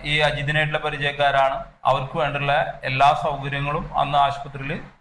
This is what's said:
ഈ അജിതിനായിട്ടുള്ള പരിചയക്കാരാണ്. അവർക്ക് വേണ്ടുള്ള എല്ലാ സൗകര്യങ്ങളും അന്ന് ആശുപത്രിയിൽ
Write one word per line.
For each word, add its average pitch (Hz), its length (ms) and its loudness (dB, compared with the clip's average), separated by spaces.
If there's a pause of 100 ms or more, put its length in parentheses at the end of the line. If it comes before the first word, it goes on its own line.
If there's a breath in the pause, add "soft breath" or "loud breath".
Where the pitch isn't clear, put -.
(120)
ഈ - 20 2 (140)
അജിതിനായിട്ടുള്ള 151 580 0
പരിചയക്കാരാണ്. 143 720 2 (320)
അവർക്ക് 135 320 0
വേണ്ടുള്ള 139 320 0 (360)
എല്ലാ 135 200 6 (140)
സൗകര്യങ്ങളും 143 600 -4 (160)
അന്ന് 143 240 0
ആശുപത്രിയിൽ 139 460 -6 (300)